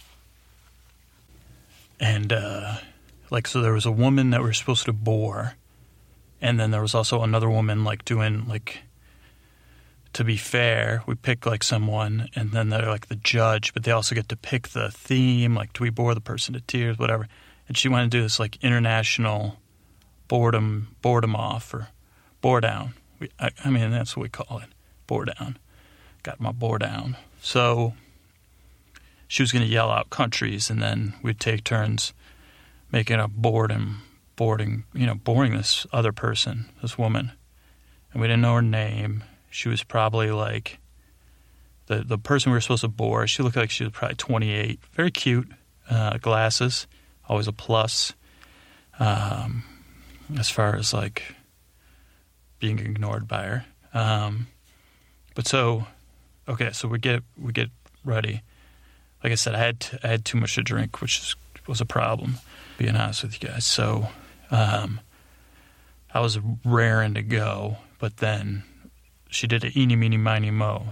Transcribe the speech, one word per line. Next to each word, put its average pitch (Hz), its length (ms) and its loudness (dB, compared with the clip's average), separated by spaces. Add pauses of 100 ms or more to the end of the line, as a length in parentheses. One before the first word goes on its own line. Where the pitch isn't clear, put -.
(2000)
And, 107 340 2
uh, 101 440 -4 (520)
like, 117 160 -2
so - 160 0
there 113 120 4
was 107 120 0
a 117 60 2
woman 127 400 4
that 120 80 4
we 127 80 0
were 113 60 0
supposed 117 320 0
to 120 80 0
bore. 107 600 -2 (880)
And 120 180 2
then 110 120 2
there 107 100 2
was 107 140 0
also 117 260 2
another 113 280 2
woman, 107 340 2
like, 107 220 -4
doing, 110 420 0
like, 107 320 -8 (1300)
to - 100 0
be 113 140 0
fair, 113 680 0
we 123 100 -4
pick, 120 300 -2
like, 110 180 0
someone, 107 720 0
and 110 160 -2
then 110 180 0
they're, 110 180 0
like, 110 200 -4
the 117 80 -6
judge, 110 580 2
but 113 100 -4
they 117 80 2
also 113 240 2
get 110 140 -4
to 117 60 -6
pick - 340 -6
the 110 200 -4
theme, 123 640 2
like, 110 200 -2
do - 100 -4
we 120 60 2
bore 117 260 0
the 113 60 -6
person 113 320 -6
to 123 80 -8
tears, 117 360 -2
whatever. 113 300 0 (400)
And 127 100 -4
she - 120 2
wanted 120 220 4
to 120 60 2
do 117 60 2
this, 107 160 0
like, 110 240 -4
international 113 920 2 (720)
boredom, 107 720 2
boredom 113 340 2
off 110 380 -4
or 113 160 -10 (520)
bore 127 200 6
down. 110 320 -2 (260)
We, - 100 -10 (100)
I, 127 100 0 (160)
I 143 40 0
mean, 117 220 2
that's 117 240 -4
what - 80 -6
we 117 60 -8
call - 300 -10
it, 113 100 -20 (380)
bore 110 180 -2
down. 117 320 -10 (680)
Got - 160 -12
my 110 120 -4
bore 113 280 -2
down. 110 380 -6 (240)
So 117 520 2 (1300)
she - 160 2
was 120 80 2
gonna 120 140 4
yell 110 260 2
out 110 180 0
countries, 113 600 -2
and 110 120 0
then 107 400 -2
we'd 113 180 -4
take 110 240 -2
turns 110 500 -2 (800)
making 113 280 2
up 107 120 0
boredom 110 680 0 (380)
boarding, 110 540 0
you 127 120 0
know, 113 100 0
boarding 117 420 2
this - 340 -2
other 113 220 2
person, 113 560 -2 (120)
this 117 160 -6
woman. 113 360 0 (800)
And 123 80 -2
we 113 80 2
didn't 117 100 4
know 120 160 6
her 120 60 4
name. 107 640 -2 (240)
She - 180 -6
was 117 160 -2
probably, 110 480 2
like, 107 480 -4 (1080)
the, 107 180 -2
the 120 120 -2
person 139 320 2
we 123 60 4
were 117 60 2
supposed 117 220 0
to 117 40 -2
board, 113 420 0
she - 140 0
looked 123 140 2
like 113 120 2
she - 140 -4
was 110 80 -4
probably - 240 -6
twenty-eight. 110 640 -2 (140)
Very 170 180 2
cute, 123 400 0 (380)
uh, 110 300 0
glasses, 113 680 0 (400)
always 107 220 0
a - 20 -6
plus, 110 640 0 (840)
um, 107 680 -2 (720)
as 110 120 0
far 107 240 2
as, 104 200 -2
like, 104 420 -6 (1200)
being 107 200 -2
ignored 107 480 -4
by 107 160 -4
her. 113 220 -6 (280)
Um, 107 540 0 (880)
but 123 120 -4
so, 117 380 2 (640)
okay, 117 240 -2
so - 160 -6
we 117 100 -2
get, 120 260 0 (140)
we 123 140 -8
get 117 200 -2 (340)
ready. 110 360 -2 (800)
Like 120 120 0
I - 20 2
said, 113 180 0
I 107 60 -2
had 117 220 0
t-, - 200 -10
I 123 60 -4
had 113 160 0
too - 140 -2
much 110 180 0
to 117 80 0
drink, 113 380 -2
which - 180 -2
is, - 160 -8 (320)
was 123 140 -2
a 117 40 -2
problem, 113 520 -2 (400)
being 113 180 2
honest 110 280 0
with 107 100 -8 (100)
you 120 60 -6
guys. 120 160 -4
So 110 420 0 (440)
um, 107 480 0 (1120)
I - 80 0
was 110 180 0 (260)
raring 113 480 4
to 104 80 -4
go, 107 560 -2 (220)
but 110 180 -4
then 104 460 -2 (640)
she - 180 -4
did 117 160 2
a 120 160 -2
eeny, 123 160 6
meeny, 113 220 4
miny, 107 340 2
mo. 107 400 0